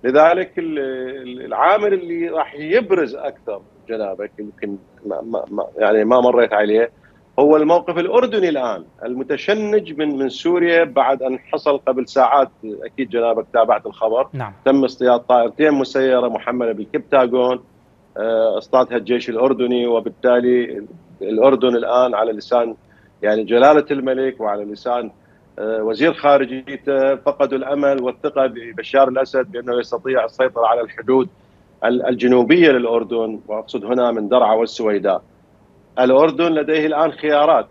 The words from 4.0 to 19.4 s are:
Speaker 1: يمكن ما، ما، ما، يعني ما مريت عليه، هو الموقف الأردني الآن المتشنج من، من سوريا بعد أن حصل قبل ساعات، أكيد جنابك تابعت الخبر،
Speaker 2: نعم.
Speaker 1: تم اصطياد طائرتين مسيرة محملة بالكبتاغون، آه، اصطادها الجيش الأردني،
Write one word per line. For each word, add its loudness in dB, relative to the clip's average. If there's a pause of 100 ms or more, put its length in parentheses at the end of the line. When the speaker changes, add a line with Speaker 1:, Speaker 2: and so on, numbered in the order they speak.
Speaker 1:
يمكن -10 (300)
ما، -8
ما، -8
ما، -6 (120)
يعني 2
ما 4
مريت 4
عليه، 2 (480)
هو 6
الموقف 2
الأردني 0
الآن -4 (220)
المتشنج -4
من، -2
من -2
سوريا 2
بعد 0
أن -4
حصل -2
قبل -2
ساعات، 4 (340)
أكيد -8
جنابك -2
تابعت 2
الخبر، -2
Speaker 2:
نعم. -10 (120)
Speaker 1:
تم 4
اصطياد 2
طائرتين 2
مسيرة 0
محملة -4
بالكبتاغون، 0 (540)
آه، 0
اصطادها 0
الجيش -2
الأردني، 0